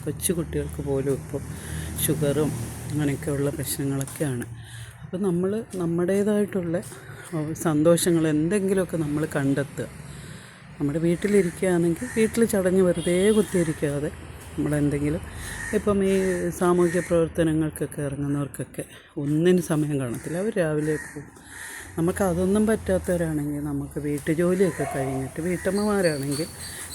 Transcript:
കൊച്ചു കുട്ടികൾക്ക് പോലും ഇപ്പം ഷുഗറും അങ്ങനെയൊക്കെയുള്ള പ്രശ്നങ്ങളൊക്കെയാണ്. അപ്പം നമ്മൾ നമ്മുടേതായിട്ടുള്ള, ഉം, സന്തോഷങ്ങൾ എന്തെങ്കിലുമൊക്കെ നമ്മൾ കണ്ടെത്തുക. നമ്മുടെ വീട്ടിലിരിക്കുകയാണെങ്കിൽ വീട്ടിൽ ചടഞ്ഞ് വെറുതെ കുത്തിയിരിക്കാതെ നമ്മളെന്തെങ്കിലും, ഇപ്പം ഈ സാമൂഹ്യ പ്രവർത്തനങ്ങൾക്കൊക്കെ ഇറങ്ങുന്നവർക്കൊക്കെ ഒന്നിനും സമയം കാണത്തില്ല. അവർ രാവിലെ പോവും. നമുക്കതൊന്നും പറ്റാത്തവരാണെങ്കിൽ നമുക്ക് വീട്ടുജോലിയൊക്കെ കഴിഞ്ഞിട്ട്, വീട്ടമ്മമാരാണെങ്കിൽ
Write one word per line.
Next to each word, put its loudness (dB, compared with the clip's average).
കൊച്ചു -2
കുട്ടികൾക്ക് -4
പോലും -2
ഇപ്പം -6
ഷുഗറും 0
അങ്ങനെയൊക്കെയുള്ള -2
പ്രശ്നങ്ങളൊക്കെയാണ്. -4
അപ്പം -8
നമ്മൾ 2
നമ്മുടേതായിട്ടുള്ള, 0
ഉം, -2
സന്തോഷങ്ങൾ 4
എന്തെങ്കിലുമൊക്കെ 2
നമ്മൾ 0
കണ്ടെത്തുക. 0
നമ്മുടെ -2
വീട്ടിലിരിക്കുകയാണെങ്കിൽ 2
വീട്ടിൽ 2
ചടഞ്ഞ് 4
വെറുതെ 2
കുത്തിയിരിക്കാതെ 2
നമ്മളെന്തെങ്കിലും, 0
ഇപ്പം 2
ഈ 4
സാമൂഹ്യ 4
പ്രവർത്തനങ്ങൾക്കൊക്കെ 2
ഇറങ്ങുന്നവർക്കൊക്കെ -4
ഒന്നിനും 4
സമയം 0
കാണത്തില്ല. -4
അവർ -2
രാവിലെ 0
പോവും. -10
നമുക്കതൊന്നും 2
പറ്റാത്തവരാണെങ്കിൽ 0
നമുക്ക് -4
വീട്ടുജോലിയൊക്കെ 2
കഴിഞ്ഞിട്ട്, -4
വീട്ടമ്മമാരാണെങ്കിൽ 0